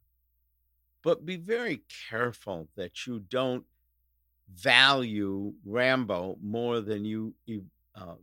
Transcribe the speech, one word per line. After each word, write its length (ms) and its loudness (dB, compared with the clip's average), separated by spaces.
but 240 0
be 100 -6
very 460 -4
careful 680 -4
that 300 -8
you 120 -6
don't 460 -2
value 1000 4
Rambo 760 0
more 380 -2
than 240 -4
you, 300 -4
uh, 280 -14